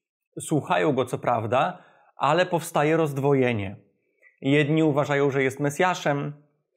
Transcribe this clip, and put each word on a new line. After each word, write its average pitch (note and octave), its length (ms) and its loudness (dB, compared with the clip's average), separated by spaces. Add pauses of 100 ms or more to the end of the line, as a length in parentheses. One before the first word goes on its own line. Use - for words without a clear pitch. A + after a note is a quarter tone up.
(400)
Słuchają E3 540 0
Go B2 120 -2
co C3+ 120 -8
prawda, B2+ 680 -2 (320)
ale E3 300 2
powstaje E3 520 0
rozdwojenie. C3 760 0 (680)
Jedni D3 420 2
uważają, C#3+ 480 0
że C3+ 120 0
jest C3 160 -2
Mesjaszem, D3 760 -2 (440)